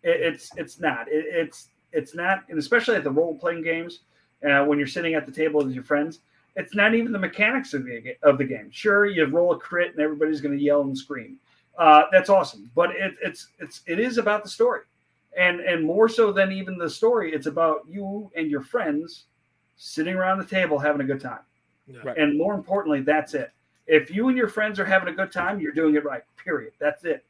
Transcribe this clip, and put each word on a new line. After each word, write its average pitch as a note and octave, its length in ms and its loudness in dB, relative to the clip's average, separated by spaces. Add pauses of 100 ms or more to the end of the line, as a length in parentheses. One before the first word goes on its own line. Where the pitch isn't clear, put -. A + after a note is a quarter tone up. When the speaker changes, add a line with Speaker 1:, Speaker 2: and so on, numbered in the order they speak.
Speaker 1:
It, E3+ 160 2
it's, D#3+ 340 -4
it's D#3+ 240 -12
not. A#2+ 280 -4
It, D3+ 200 -2
it's, E3 400 -6 (240)
it's D#3+ 220 -6
not, F3+ 340 -2
and D#3+ 100 -6
especially A3+ 380 0
at D3+ 80 -2
the D3 60 -2
role-playing E3 520 -2
games, E3 380 -6 (480)
uh, C#3 160 4
when D3 140 2
you're D3 80 -2
sitting E3 280 -4
at D3 120 -4
the C3+ 60 -16
table D3+ 300 0
with C3 120 -2
your B2+ 100 -10
friends, D3+ 360 -2 (340)
it's F#3+ 200 -8
not G#3 200 4
even A#3 180 0
the G3+ 60 -4
mechanics G#3+ 560 -2
of C3 100 -4
the A#2+ 160 -12
ga-, B2 220 -12
of C#3 160 6
the C#3 60 0
game. - 260 -8
Sure, G#3 360 2
you F3 200 2
roll E3+ 260 2
a - 60 0
crit F3 340 -2
and D3+ 80 -6
everybody's D3+ 400 -2
gonna C#3+ 160 -4
yell C#3+ 260 2
and C3+ 140 -4
scream. C3 400 -12 (400)
Uh, D#3 340 10
that's F#3 200 4
awesome, C3+ 440 2
but F3 220 2
it, F#3+ 260 -4
it's, - 260 -10 (100)
it's, - 280 -18
it F3 140 -4
is A#3+ 180 -2
about G#3 240 0
the G#3 60 -16
story, - 340 0 (540)
and, F3+ 240 2
and E3+ 240 0
more G3+ 240 4
so A3+ 240 4
than F#3+ 200 2
even F#3+ 260 -8
the E3 100 -4
story, G#3 460 0
it's D3 120 -4
about D#3 420 0
you G3 480 -10
and D#3+ 140 -4
your C#3 120 -4
friends D#3+ 600 -4 (520)
sitting E3 380 -6
around F#3 240 0
the F#3 60 -8
table F3 340 -2
having D3 240 0
a - 20 -2
good C3+ 160 -2
time. A#2+ 200 -10 (460)
Speaker 2:
Yeah. B2+ 160 -20
Speaker 3:
Right. A#2+ 160 -8
Speaker 1:
And D3 200 2
more G3 160 0
importantly, F3+ 480 -2
that's D3 320 0
it. C3 180 -6 (340)
If D#3+ 240 4
you G#3+ 180 -2
and B3+ 80 2
your A#3 120 0
friends G#3+ 320 -4
are G3 60 0
having F#3+ 220 2
a D#3+ 80 -8
good F#3+ 140 -4
time, F#3 300 -4
you're D3+ 120 -6
doing D#3 220 4
it D3 100 2
right. C3 180 -8 (200)
Period. C#3 380 -6
That's D3 240 -2
it. E3 260 -4